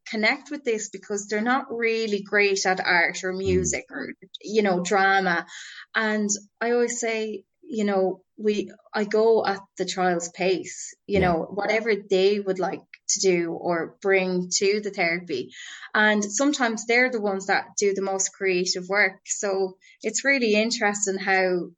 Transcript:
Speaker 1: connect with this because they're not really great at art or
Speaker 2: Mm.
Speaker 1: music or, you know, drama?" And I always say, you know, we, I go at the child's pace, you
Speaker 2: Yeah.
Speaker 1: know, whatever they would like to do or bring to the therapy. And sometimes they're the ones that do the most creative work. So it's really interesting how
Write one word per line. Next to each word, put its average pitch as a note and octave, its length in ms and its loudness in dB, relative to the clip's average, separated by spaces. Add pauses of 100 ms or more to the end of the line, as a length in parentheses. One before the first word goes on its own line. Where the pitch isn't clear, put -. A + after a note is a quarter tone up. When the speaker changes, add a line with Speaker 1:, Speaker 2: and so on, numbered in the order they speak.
Speaker 1:
connect A#3 420 -2
with C#4+ 120 -10
this G#3+ 260 -2
because G3 380 -8
they're G#3+ 140 -2
not B3+ 280 0
really A3+ 520 0
great G3+ 440 2
at F#3 140 2
art F3 460 2
or F#3 80 -2
Speaker 2:
Mm. F#3 60 -6
Speaker 1:
music F3+ 500 0
or, - 240 -10 (280)
you G#3+ 200 0
know, F3+ 200 2
drama?" F#3+ 640 2 (500)
And G#3+ 340 0 (320)
I A#3 100 0
always A#3+ 280 0
say, A3 440 -4 (180)
you G#3+ 220 -4
know, F#3+ 380 0 (160)
we, G#3 340 -2 (220)
I G#3+ 100 0
go A3 420 4
at G3 140 0 (180)
the F#3+ 80 -2
child's F3+ 440 0
pace, - 640 -4 (120)
you G3+ 120 2
Speaker 2:
Yeah. F#3 80 4
Speaker 1:
know, E3+ 120 2 (100)
whatever G#3+ 460 0
they G3+ 440 2
would F#3+ 200 -2
like F3 240 -4 (260)
to - 100 -2
do F3 320 2
or E3+ 500 -4
bring F#3 560 2
to G#3 220 2
the G#3 120 -6
therapy. E3+ 600 -4 (420)
And G#3+ 300 4
sometimes B3 600 0
they're B3 260 4
the A#3 100 -2
ones F#3+ 260 -4
that F#3 180 0 (120)
do G3+ 160 2
the G3 80 -2
most F#3+ 320 -2
creative F#3 540 -2
work. F#3+ 380 0
So F#3+ 520 -4 (260)
it's G#3+ 200 -4
really C4 300 2
interesting G#3 640 0
how F#3 600 0